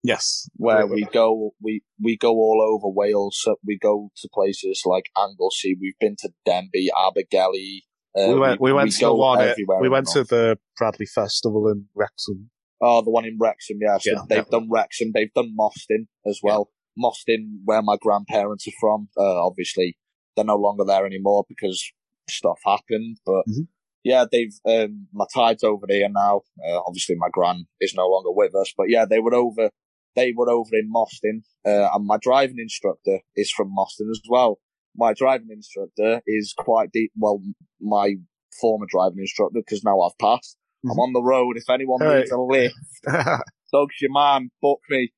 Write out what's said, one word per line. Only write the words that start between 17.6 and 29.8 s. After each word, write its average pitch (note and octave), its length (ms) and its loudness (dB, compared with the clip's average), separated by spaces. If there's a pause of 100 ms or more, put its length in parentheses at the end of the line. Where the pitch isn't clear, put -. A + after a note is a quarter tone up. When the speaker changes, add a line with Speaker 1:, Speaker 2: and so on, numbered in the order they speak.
Speaker 2:
where G#2+ 160 2
my G#2 200 0
grandparents G2+ 680 -2
are G#2+ 140 -12
from. G#2+ 360 0
Uh, F2+ 300 0
obviously, F2+ 500 -4 (380)
they're A2 100 0
no G#2+ 120 2
longer G2+ 280 0
there G2 220 2
anymore G2 420 0
because F#2+ 320 -6 (480)
stuff - 380 -4
happened. A2 580 -2
But F#2+ 240 0
Speaker 1:
Mm-hmm. A#2 140 -4 (400)
Speaker 2:
yeah, B2+ 300 4
they've, A#2 220 0 (120)
um, G#2+ 460 0
my G2+ 200 -2
tide's A2+ 300 2
over G#2 260 0
there G2+ 200 2
now. G2+ 340 2 (180)
Uh, F2 240 -4
obviously, F2+ 320 -6
my F2 160 -2
gran F2+ 340 0 (140)
is G2 140 -4
no F#2 140 0
longer F#2+ 240 0
with G2 240 2
us. G2 200 -2
But F#2+ 140 0
yeah, A2+ 140 4
they A2 160 2
were A#2 140 0
over, A2+ 360 0 (440)